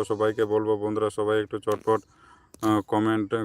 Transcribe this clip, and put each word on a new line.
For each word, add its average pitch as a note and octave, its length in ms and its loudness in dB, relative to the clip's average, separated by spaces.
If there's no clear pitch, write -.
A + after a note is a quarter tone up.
সবাইকে G#2+ 400 0
বলবো G#2+ 320 0
বন্ধুরা, G#2+ 340 -2
সবাই G#2+ 320 0
একটু G#2 160 -8
চটপট, G#2+ 420 0
আহ, G#2+ 180 2
কমেন্ট, G#2+ 500 0